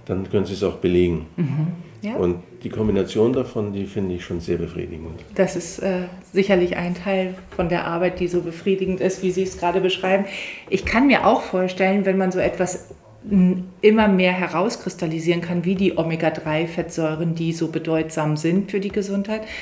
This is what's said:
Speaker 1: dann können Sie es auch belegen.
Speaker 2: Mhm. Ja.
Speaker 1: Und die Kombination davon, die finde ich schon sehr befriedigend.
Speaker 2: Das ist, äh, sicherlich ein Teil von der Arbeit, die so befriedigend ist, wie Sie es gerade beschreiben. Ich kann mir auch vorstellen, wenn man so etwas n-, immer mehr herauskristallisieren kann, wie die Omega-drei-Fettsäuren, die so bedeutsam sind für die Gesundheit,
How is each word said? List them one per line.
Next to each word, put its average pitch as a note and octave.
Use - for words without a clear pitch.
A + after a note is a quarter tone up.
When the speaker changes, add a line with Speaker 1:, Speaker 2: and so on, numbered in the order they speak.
Speaker 1:
dann F#2+
können G2
Sie G2
es F2+
auch F#2
belegen. F2
Speaker 2:
Mhm. E3+
Ja. A3
Speaker 1:
Und F2+
die F#2+
Kombination G#2+
davon, A#2
die G2
finde F#2
ich F2
schon F2
sehr E2+
befriedigend. D#2+
Speaker 2:
Das F#3
ist, -
äh, F#3
sicherlich F#3
ein F3
Teil F#3
von F3
der E3+
Arbeit, F3
die F3+
so F3
befriedigend F#3
ist, -
wie F#3
Sie F3+
es F#3
gerade F3
beschreiben. F#3+
Ich F#3+
kann B3
mir B3
auch A3
vorstellen, F#3
wenn F#3+
man F#3
so F3+
etwas -
n-, F3+
immer G#3+
mehr F#3
herauskristallisieren E3+
kann, F3
wie F#3
die F#3+
Omega-drei-Fettsäuren, E3
die E3
so E3
bedeutsam D#3+
sind F3
für G3+
die G3
Gesundheit, G3+